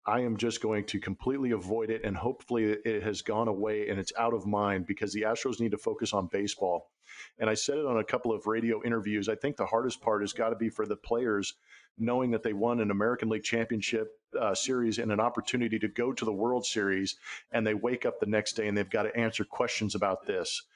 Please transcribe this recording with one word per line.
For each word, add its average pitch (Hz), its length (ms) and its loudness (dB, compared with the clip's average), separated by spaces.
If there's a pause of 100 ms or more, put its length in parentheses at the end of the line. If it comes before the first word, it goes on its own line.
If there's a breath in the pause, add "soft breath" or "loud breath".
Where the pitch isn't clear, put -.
I 113 140 2
am 120 160 0
just 113 260 0
going 107 260 0
to 101 120 -2
completely 127 520 -2
avoid 107 380 -2
it, 113 140 -2
and 101 140 -2
hopefully 110 640 0
it 107 200 0
has 104 180 -2
gone 110 260 2
away 104 400 0
and 101 100 -2
it's 95 220 -4
out 117 140 2
of 98 120 -2
mind 101 400 2
because 101 280 -4
the 104 80 -4
Astros 113 400 0
need 113 100 2
to 101 60 0
focus 110 340 -2
on 95 180 0
baseball. 98 600 -2 (500 loud breath)
And 110 100 2
I 110 40 4
said 139 240 0
it 151 80 0
on 120 140 2
a 104 40 2
couple 123 300 0
of - 120 -4
radio 110 380 0
interviews. 104 460 0
I 110 60 0
think 143 200 -2
the - 100 0
hardest 117 360 0
part 104 200 2
has 101 120 -2
gotta 113 240 0
be 110 120 0
for 107 160 -2
the 101 120 -2
players 113 560 0 (440 loud breath)
knowing 123 340 2
that 113 100 0
they 110 120 0
won 117 280 2
an 104 100 2
American 113 380 2
League 107 140 -2
Championship, 113 640 0 (280)
uh, 107 180 2
Series 120 420 0
and 110 140 0
an 101 80 4
opportunity 117 580 0
to 104 100 0
go 120 240 0
to 117 140 -4
the 110 80 2
World 120 320 2
Series, 98 500 0 (360 loud breath)
and 117 140 2
they 107 100 2
wake 120 300 0
up 117 140 -2
the 104 60 0
next 104 280 2
day 107 140 -2
and 101 80 0
they've 101 140 0
gotta 107 260 0
answer 113 300 0
questions 110 500 -2
about 95 300 0
this. 92 380 -2 (120 loud breath)